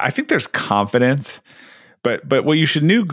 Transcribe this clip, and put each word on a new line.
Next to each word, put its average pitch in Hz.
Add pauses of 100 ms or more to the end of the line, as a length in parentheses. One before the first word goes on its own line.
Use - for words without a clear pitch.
I 143
think 285
there's 185
confidence, 123 (600)
but, 120
but 135
what 151
you 156
should 151
knew, 208